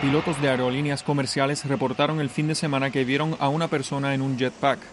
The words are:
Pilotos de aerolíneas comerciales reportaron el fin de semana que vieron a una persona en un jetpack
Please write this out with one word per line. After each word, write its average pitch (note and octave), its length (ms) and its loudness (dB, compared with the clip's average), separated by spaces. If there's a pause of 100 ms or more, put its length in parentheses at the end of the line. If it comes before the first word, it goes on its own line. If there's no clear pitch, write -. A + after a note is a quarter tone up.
Pilotos C#3+ 380 2
de C#3+ 80 2
aerolíneas C3 520 0
comerciales C#3+ 600 0
reportaron C#3 560 0
el C#3 100 0
fin D3+ 200 0
de D#3 60 0
semana C#3 360 0
que C3+ 140 2
vieron D3 340 0
a C#3+ 80 2
una D#3 220 0
persona C#3 440 -2
en C3+ 80 0
un C3+ 160 -2
jetpack B2+ 420 0 (140)